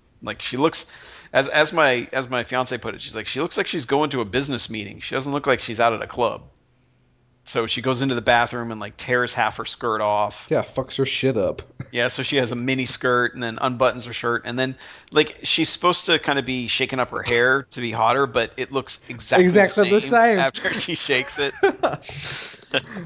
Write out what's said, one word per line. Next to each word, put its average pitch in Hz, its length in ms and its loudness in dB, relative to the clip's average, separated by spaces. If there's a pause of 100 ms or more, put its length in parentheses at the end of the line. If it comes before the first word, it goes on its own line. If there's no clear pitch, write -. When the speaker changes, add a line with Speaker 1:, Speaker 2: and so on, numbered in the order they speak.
(220)
Speaker 1:
like, 104 200 -8
she - 140 -8
looks, 156 300 0 (460)
as, 135 160 4
as 156 240 4
my, 135 400 4
as 131 160 -2
my 123 160 -2
fiance 127 340 -2
put 113 160 -6
it, - 80 -14
she's 110 140 -14
like, 110 100 -8
"She - 140 -6
looks 175 160 -2
like 196 100 -2
she's 151 200 -4
going 147 240 2
to 135 100 -2
a 110 40 0
business 127 460 -4
meeting. 104 300 -10
She - 140 -10
doesn't 135 180 -4
look 139 140 -2
like 123 140 2
she's 117 200 -6
out 117 140 6
at 104 80 -6
a 107 40 -6
club." 117 360 -4 (1040)
So 117 200 -2
she - 160 -4
goes 127 200 0
into 135 120 0
the 120 60 -2
bathroom 117 500 2
and, 110 100 -8
like, 104 160 -12
tears 123 360 0
half 110 240 0
her - 80 -10
skirt 110 380 -4
off. 104 480 -2
Speaker 2:
Yeah, 139 120 2
fucks - 360 -6
her 135 80 2
shit 131 320 0
up. 85 280 -2
<laughs> - 60 -20 (200)
Speaker 1:
Yeah, 120 140 0
so 131 160 -4
she 143 140 -2
has 123 160 0
a - 20 -4
mini 127 320 -2
skirt 123 480 0
and 127 80 -8
then 113 180 -6
unbuttons 123 460 0
her 120 60 -12
shirt. 117 320 -2
And 120 120 -6
then, 131 200 -2 (340)
like, - 320 2
she's - 280 0
supposed - 360 0
to 160 140 4
kinda 139 200 0
be 123 280 -4
shaking 131 320 0
up 120 100 0
her - 160 -6
hair 127 440 4
to 123 100 -10
be 120 100 -4
hotter, 120 380 2
but 113 280 0
it 127 140 -6
looks 131 380 -6
exactly - 340 2
the 180 60 8
Speaker 2:
Exactly 196 420 4
the 208 100 6
Speaker 1:
same 262 100 -4
Speaker 2:
same. 233 280 6
Speaker 1:
after 151 340 0
she 185 220 -2
shakes 135 460 -2
it. 139 120 0 (100)
Speaker 2:
<laughs> - 20 4 (1400)